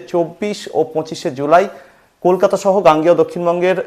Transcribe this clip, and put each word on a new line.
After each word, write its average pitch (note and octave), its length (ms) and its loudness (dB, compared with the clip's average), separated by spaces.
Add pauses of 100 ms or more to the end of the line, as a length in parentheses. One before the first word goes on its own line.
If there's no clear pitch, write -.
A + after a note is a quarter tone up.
চব্বিশ F3 640 -6
ও D#3 100 0
পঁচিশে D#3 480 -8
জুলাই D3+ 360 2 (540)
কলকাতা F#3+ 360 2
সহ G3 240 0
গাঙ্গেয় D#3+ 340 4
দক্ষিণবঙ্গের F3 600 0 (120)